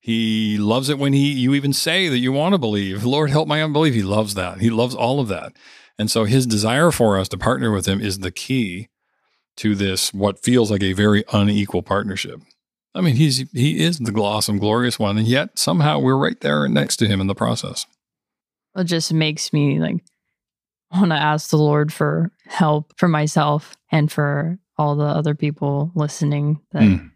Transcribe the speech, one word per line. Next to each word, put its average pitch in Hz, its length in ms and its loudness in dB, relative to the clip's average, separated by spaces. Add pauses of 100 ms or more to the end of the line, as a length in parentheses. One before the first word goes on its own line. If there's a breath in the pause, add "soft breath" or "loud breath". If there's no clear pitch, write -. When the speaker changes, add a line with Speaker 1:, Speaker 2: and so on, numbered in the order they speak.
Speaker 1:
he 110 560 0
loves 110 320 0
it 147 100 -2
when 139 140 0
he, 139 200 2
you 127 220 0
even 143 200 0
say 175 340 -2
that 127 100 0
you 127 140 0
wanna 160 240 0
believe. 104 480 -2
"Lord, 143 260 0
help 151 180 2
my 151 140 0
unbelief." 151 320 2
He 110 80 2
loves 101 320 0
that. 92 260 -6
He 113 100 4
loves 120 240 0
all 120 260 0
of 117 80 -2
that. 90 240 -8 (460 loud breath)
And 107 120 -2
so 113 140 2
his 127 220 2
desire 117 440 2
for 107 280 2
us 95 120 -2
to 101 60 -8
partner 117 360 -2
with 95 140 -2
him 98 140 0
is 98 200 -6
the 92 100 -6
key 110 580 -4 (680)
to 107 180 0
this, 98 400 -2
what 98 280 -2
feels 120 280 2
like 101 120 0
a 95 120 0
very 104 380 4
unequal 101 500 0
partnership. 95 580 -6 (540)
I - 80 -6
mean, 147 140 2
he's, 135 360 2
he 139 280 0
is 165 180 0
the 113 140 -4
gl-, 107 120 0
awesome, 104 340 -2
glorious 113 400 0
one, 104 200 0
and 110 80 2
yet 139 320 0
somehow 151 400 2
we're 131 180 2
right 143 240 -2
there 147 280 0
next 143 300 0
to 120 100 2
him 98 120 0
in 95 60 0
the 101 80 -2
process. - 500 -4 (920)
Speaker 2:
It 185 80 -2
just 165 280 -2
makes 156 400 -2
me, 143 280 2
like, 80 220 -2 (920)
wanna 175 240 2
ask 151 340 0
the 156 80 4
Lord 151 340 2
for 160 380 -2 (160)
help 151 500 0
for 180 120 2
myself 151 680 0 (140)
and 151 200 2
for 147 480 -2 (200)
all 147 180 0
the 147 80 0
other 147 300 0
people 147 600 -2
listening 147 680 -2 (120)
that 156 120 2
Speaker 1:
Mm. 92 320 2